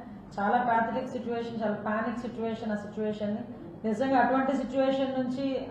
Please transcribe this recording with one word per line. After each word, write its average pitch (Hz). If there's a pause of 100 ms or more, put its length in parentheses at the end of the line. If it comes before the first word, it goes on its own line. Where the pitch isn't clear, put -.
(400)
చాలా 240
pathetic 226
సిచ్యువేషన్, 233
చాలా 208
పానిక్ 220
సిచ్యువేషన్ 226
ఆ 208
సిచ్యువేషన్ 208
ని. 233 (440)
నిజంగా 262
అటువంటి 262
సిచ్యువేషన్ 269
నుంచి 262